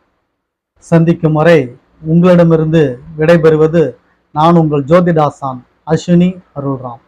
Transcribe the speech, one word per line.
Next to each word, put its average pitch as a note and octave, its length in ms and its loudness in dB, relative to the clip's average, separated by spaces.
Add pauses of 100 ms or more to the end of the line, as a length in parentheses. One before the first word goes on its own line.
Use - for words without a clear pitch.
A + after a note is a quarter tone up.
(840)
சந்திக்கும் E3 540 0
வரை D#3+ 200 2 (420)
உங்களிடமிருந்து E3 840 2 (340)
விடைபெறுவது D#3 680 2 (520)
நான் E3 240 2
உங்கள் D3 300 -2
ஜோதிடாசான் D3+ 720 -2 (240)
அஸ்வினி F3 440 0 (260)
அருள்ராம். B2+ 520 -10